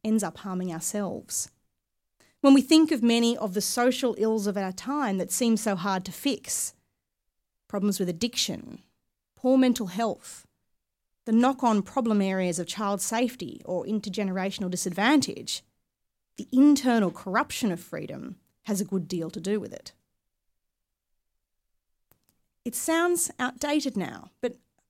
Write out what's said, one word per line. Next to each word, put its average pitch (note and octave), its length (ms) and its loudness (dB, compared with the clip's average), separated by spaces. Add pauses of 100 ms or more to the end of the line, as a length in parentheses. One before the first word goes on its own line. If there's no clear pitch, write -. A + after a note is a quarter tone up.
ends A3 180 2
up E3+ 160 -6
harming F#3 340 -6
ourselves. - 760 -6 (920)
When C#4 120 10
we C4+ 80 8
think D#4+ 300 6
of A#3+ 100 0
many A#3 340 4
of G3 180 -6
the G#3 60 0
social B3 580 0
ills A3 280 0
of G3 100 -2
our F#3+ 160 -4
time A#3+ 460 -4
that F#3 140 -4
seem A#3 240 2
so G#3+ 180 -2
hard F#3+ 300 -2
to F#3+ 80 -10
fix, - 640 -4 (920)
problems G3+ 320 0
with F3+ 100 0
addiction, - 760 -6 (520)
poor C4 240 4
mental B3 300 4
health, - 580 -6 (800)
the A3+ 80 0
knock-on A#3 500 4
problem A3 400 0
areas F#3 380 0
of E3+ 80 -6
child G3+ 320 -4
safety A#3 640 -4
or F3+ 200 -4
intergenerational G3 880 -4
disadvantage, G3 920 0 (720)
the - 160 -10
internal B3+ 580 6
corruption G#3+ 640 -2
of F3 80 -4
freedom - 560 -10 (280)
has G3 160 -2
a F3+ 40 -2
good F3 240 -4
deal D#3+ 220 -4
to F#3 100 -10
do G3 180 -2
with G#2 140 -8
it. - 200 -18 (2750)
It A#3+ 100 -8
sounds E4+ 640 0
outdated C#4 580 -2
now, B2+ 340 -8 (100)
but B3 160 -4 (340)